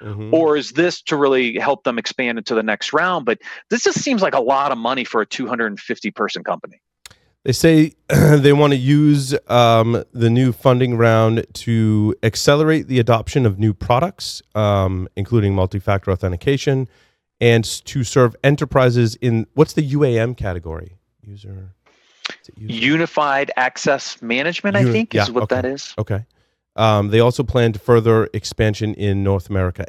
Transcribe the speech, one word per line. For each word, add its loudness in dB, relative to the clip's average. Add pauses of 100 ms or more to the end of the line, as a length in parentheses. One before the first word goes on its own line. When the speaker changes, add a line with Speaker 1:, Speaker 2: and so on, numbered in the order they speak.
Speaker 1:
Mm-hmm. -6
Speaker 2:
or 2
is -8
this -2
to -4
really 0
help -4
them -2
expand -6
into -6
the 0
next -4
round? -2
But -2 (300)
this -2
just 0
seems -2
like 0
a 2
lot 0
of -4
money -4
for -2
a -2
two -8
hundred -6
fifty -8
person -6
company. -10 (640)
Speaker 1:
They 0
say 4
<clears throat> -14
they 6
wanna 4
use, 2 (160)
um, 4
the 0
new 2
funding 2
round 2
to 0
accelerate 2
the 0
adoption 0
of 2
new 2
products, -4 (140)
um, 0
including 0
multi-factor -2
authentication, -2 (500)
and 4
s-, -8
to -6
serve 2
enterprises 2
in, -2
what's 2
the -2
U 0
A 2
M -2
category? -10 (280)
User, -18 (720)
is -20
it -20
user? -10 (120)
Speaker 2:
Unified 0
Access -4
Management, -4
I 2
Speaker 1:
Uni-, 2
Speaker 2:
think, -2
Speaker 1:
yeah, 2
Speaker 2:
is -2
what -2
Speaker 1:
okay. -2
Speaker 2:
that -4
is. -8
Speaker 1:
Okay. -6 (500)
Um, 0
they 2
also 2
plan 0
to -10
further 2
expansion -4
in -2
North -2
America -4